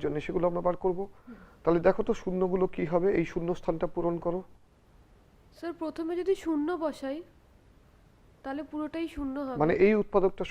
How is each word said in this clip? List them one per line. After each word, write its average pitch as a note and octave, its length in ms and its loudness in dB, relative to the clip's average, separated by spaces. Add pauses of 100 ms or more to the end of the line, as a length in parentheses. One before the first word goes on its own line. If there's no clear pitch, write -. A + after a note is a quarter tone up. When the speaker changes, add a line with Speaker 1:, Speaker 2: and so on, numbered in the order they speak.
Speaker 1:
জন্য, D3 120 -2 (100)
সেগুলো F3 220 0
আমরা F3 200 0
বার F3 80 2
করব। F3+ 240 -2
Speaker 2:
হুম। - 360 -12 (280)
Speaker 1:
তাহলে E3+ 240 4
দেখো F#3+ 160 4
তো A3+ 100 0
শূন্যগুলো F#3 520 0 (100)
কি F3+ 100 -2
হবে, F3 220 2 (120)
এই E3+ 60 2
শূন্য E3+ 240 -4 (100)
স্থানটা E3+ 340 -2
পূরণ E3+ 220 0 (100)
করো। F3 140 -2 (1160)
Speaker 3:
স্যার, E4+ 160 -8
প্রথমে E4 480 -6
যদি F#4 140 2
শূন্য D#4 320 0 (160)
বসাই, C#4+ 360 -4 (1200)
তাহলে C#4 280 -6
পুরোটাই D4+ 440 -4
শূন্য C4+ 240 -4
হবে। C4 240 -2
Speaker 1:
মানে E3 100 4 (120)
এই G#3+ 80 8 (100)
উৎপাদকটা F#3+ 480 2